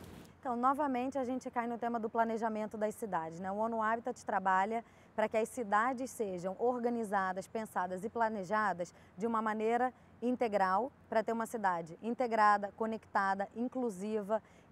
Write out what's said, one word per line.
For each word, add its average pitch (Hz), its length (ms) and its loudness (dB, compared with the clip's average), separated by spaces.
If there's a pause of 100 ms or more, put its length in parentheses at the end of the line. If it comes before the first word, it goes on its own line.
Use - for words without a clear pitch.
(380)
Então, 254 160 -4
novamente, 262 640 0
a 262 60 0
gente 254 260 -6
cai 233 160 -2
no 240 120 -4
tema 233 200 -2
do 220 100 -2
planejamento 226 680 0
das 214 180 -2
cidades, 165 460 -4
né? 190 100 -6
O 196 60 -4
onu 226 260 0
Habitat 233 420 -2
trabalha 196 600 2 (320)
para 214 120 2
que - 80 -2
as 220 120 2
cidades 240 640 0
sejam 190 480 -4
organizadas, 226 880 0
pensadas 190 560 -4
e 226 40 -4
planejadas 214 840 0 (220)
de 185 100 -2
uma 226 160 2
maneira 226 500 2 (280)
integral, 220 680 2 (180)
para 214 140 2
ter 226 100 -2
uma 226 140 -2
cidade 180 560 -2
integrada, 214 720 4
conectada, 196 800 0
inclusiva. 214 880 -2 (300)